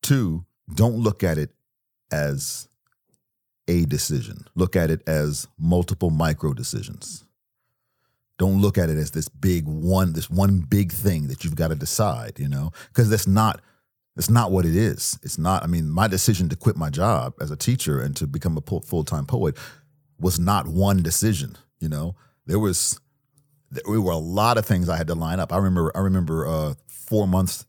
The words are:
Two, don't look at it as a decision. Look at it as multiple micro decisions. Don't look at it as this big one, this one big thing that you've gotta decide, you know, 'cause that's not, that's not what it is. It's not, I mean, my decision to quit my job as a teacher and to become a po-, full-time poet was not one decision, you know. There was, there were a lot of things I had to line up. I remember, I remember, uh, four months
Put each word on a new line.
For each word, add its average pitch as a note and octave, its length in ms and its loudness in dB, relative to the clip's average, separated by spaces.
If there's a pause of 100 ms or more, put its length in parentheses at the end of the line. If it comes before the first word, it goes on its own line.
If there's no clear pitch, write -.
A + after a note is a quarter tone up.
Two, F#2 420 0 (280)
don't A2+ 240 4
look A2 260 0
at E2 140 2
it D2+ 140 -4 (600)
as D2 560 -4 (1000)
a F2 160 4
decision. C#2+ 680 -4
Look F#2 220 0
at E2 160 2
it D#2+ 160 -2
as D2+ 400 -2 (100)
multiple F2 520 0
micro D#2 440 0
decisions. - 680 -10 (1120)
Don't G2 220 2
look G2+ 180 4
at E2+ 120 2
it D#2 80 0
as D2+ 140 -2
this D#2 180 -4
big F2 360 0
one, E2+ 480 2
this D#2+ 160 -6
one G2 300 4
big F2+ 320 2
thing D#2+ 360 0
that C2+ 180 -8
you've D2+ 100 -2
gotta D#2+ 200 0
decide, C#2 600 -4
you C#2 120 -4
know, C#2 220 -4 (200)
'cause A#2 180 4
that's G#2 180 2
not, G#2+ 340 4 (560)
that's - 120 -2
not A2 220 4
what F#2 140 4
it D#2+ 100 2
is. - 480 0
It's - 140 -8
not, F2 260 0
I E2 40 -4
mean, E2 220 0
my F#2+ 200 2
decision F#2 400 2
to - 80 -4
quit - 180 2
my D#2 140 -2
job D2 500 0
as D2 100 -6
a D2+ 60 -6
teacher D2+ 460 0
and C#2 160 -2
to D#2 100 -4
become D#2 300 -2
a D2+ 40 -4
po-, E2 200 -4
full-time D#2 440 -4
poet D2+ 300 -2 (640)
was E2 200 0
not F2+ 280 2
one F#2+ 340 4
decision, D#2+ 560 0 (220)
you D#2+ 100 -4
know. D2+ 260 -6 (300)
There G2 140 0
was, - 400 0 (720)
there - 120 -10 (160)
were F2+ 120 2
a E2 60 0
lot G#2 420 2
of - 80 -2
things F2+ 200 2
I E2 100 0
had E2 100 -2
to E2+ 80 -2
line E2 240 -2
up. D#2+ 120 -4
I F2 60 0
remember, F2+ 380 2
I F2+ 40 -4
remember, E2+ 460 0
uh, D#2 300 -2 (120)
four G#2+ 400 -2
months F#2 420 0